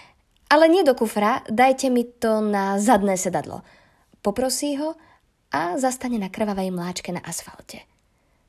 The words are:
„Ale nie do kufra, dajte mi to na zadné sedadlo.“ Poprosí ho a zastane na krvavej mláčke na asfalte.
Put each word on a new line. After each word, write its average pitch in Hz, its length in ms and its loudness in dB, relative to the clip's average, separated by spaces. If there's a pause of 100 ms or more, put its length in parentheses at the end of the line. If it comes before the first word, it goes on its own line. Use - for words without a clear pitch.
(500)
„Ale 311 180 8
nie 359 140 6
do 262 160 4
kufra, 214 500 0
dajte 262 460 2
mi 240 100 2
to 220 380 -2
na 202 400 0
zadné 202 340 4
sedadlo.“ 180 480 -6 (640)
Poprosí 254 500 -2
ho 311 220 -6 (580)
a 330 240 -4
zastane 247 400 -2
na 190 80 -4
krvavej 190 460 -4
mláčke 180 420 -6
na - 80 -8
asfalte. - 640 -14 (600)